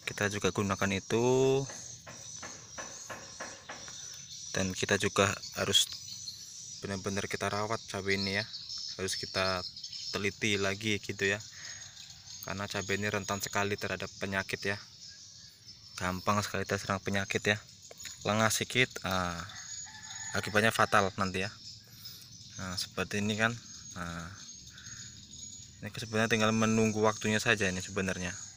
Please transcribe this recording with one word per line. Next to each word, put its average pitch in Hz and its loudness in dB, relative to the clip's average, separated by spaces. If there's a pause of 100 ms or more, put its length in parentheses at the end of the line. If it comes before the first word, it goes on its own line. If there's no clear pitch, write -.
Kita - 2
juga 101 2
gunakan 98 2
itu. 110 2 (3250)
Dan 95 0
kita 101 2
juga 98 4 (260)
harus 98 4 (960)
benar-benar 98 -2
kita 101 0
rawat 104 0
cabai 98 2
ini 98 2
ya, 110 -2 (520)
harus 95 0
kita 95 2 (500)
teliti 101 2
lagi 101 2
gitu 101 -2
ya, 101 4 (1040)
karena 98 -4
cabai 98 0
ini 104 0
rentan 101 0
sekali 101 0
terhadap 95 -4
penyakit 98 0
ya, 101 0 (1160)
gampang 92 2
sekali 98 -2
terserang 101 0
penyakit 98 0
ya, 104 4 (720)
lengah 110 6
sedikit, 123 2 (160)
ah, 90 0 (960)
akibatnya 104 6
fatal 104 6
nanti 95 0
ya. - -6 (1080)
Nah, 92 -4
seperti 101 -2
ini 107 2
kan, 113 4 (400)
nah, 85 -6 (1500)
ini 107 -6
sebenarnya 110 2
tinggal 110 6
menunggu 110 6
waktunya 107 4
saja 104 4
ini 92 2
sebenarnya 92 -2 (220)